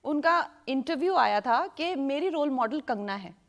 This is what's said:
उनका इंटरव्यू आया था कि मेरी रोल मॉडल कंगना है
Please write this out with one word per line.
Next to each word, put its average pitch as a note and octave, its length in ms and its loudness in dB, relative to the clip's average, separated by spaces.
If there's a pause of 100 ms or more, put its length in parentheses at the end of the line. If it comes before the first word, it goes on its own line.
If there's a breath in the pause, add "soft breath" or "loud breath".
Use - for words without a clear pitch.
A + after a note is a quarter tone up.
उनका D4+ 460 2 (180)
इंटरव्यू C#4+ 480 0
आया G#3 260 4
था C4 260 2
कि F4 280 -4
मेरी C#4 340 -2
रोल D4+ 200 0
मॉडल B3+ 320 -2
कंगना G3+ 340 -4
है F#3 200 -12 (140)